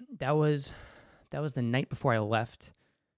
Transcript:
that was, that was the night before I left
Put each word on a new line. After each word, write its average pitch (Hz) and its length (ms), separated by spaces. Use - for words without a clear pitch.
that 143 180
was, 151 360
that 143 100
was 143 120
the 123 100
night 120 260
before 131 240
I 113 60
left 110 540